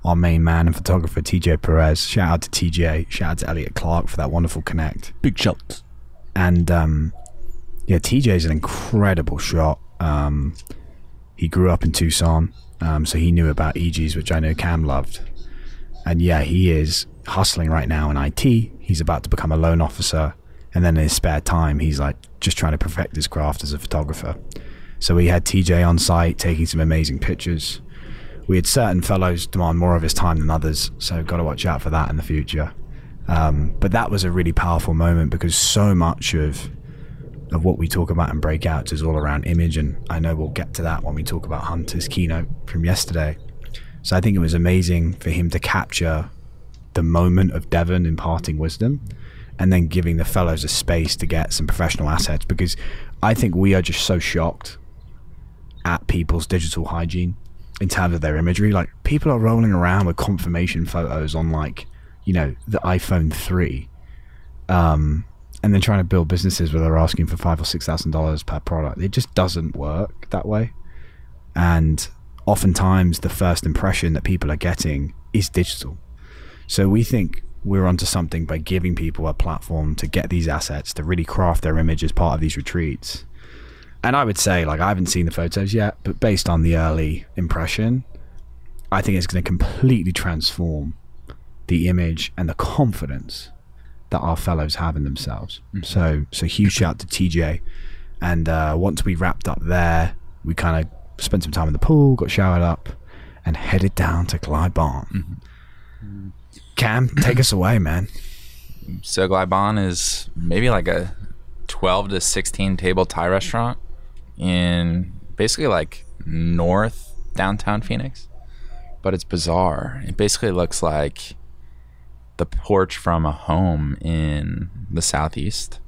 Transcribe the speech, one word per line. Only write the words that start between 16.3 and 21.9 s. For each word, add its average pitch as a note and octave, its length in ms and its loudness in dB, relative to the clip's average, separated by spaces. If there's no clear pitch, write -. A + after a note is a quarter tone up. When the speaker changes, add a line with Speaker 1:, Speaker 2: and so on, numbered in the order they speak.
Speaker 1:
he F2 280 4
is D#2 360 0
hustling E2+ 420 0
right D#2+ 180 2
now D2+ 240 0
in C#2+ 60 0
I C#2+ 120 0
T. A2+ 500 2
He's D#2+ 200 0
about D#2+ 240 0
to - 60 -8
become D#2 240 2
a D#2 40 2
loan E2 220 4
officer. D#2 560 0
And F2 100 4
then E2 140 4
in D#2 60 4
his D2+ 100 2
spare D#2 260 2
time, D#2 400 2
he's, D2+ 220 0